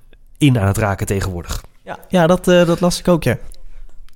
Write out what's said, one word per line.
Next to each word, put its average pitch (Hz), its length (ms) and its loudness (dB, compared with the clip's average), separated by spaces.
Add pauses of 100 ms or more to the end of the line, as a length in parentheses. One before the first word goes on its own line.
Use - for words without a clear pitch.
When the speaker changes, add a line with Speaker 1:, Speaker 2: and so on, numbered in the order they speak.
(380)
Speaker 1:
in 131 220 4
aan 98 80 2
het 98 100 2
raken 104 280 -2
tegenwoordig. 92 580 -6 (200)
Speaker 2:
Ja, - 140 -14 (120)
ja, 175 180 4
dat, 180 200 2
eh, 180 180 6
dat 165 140 0
las 180 200 0
ik - 80 -10
ook, 170 160 2
ja. 117 140 0 (800)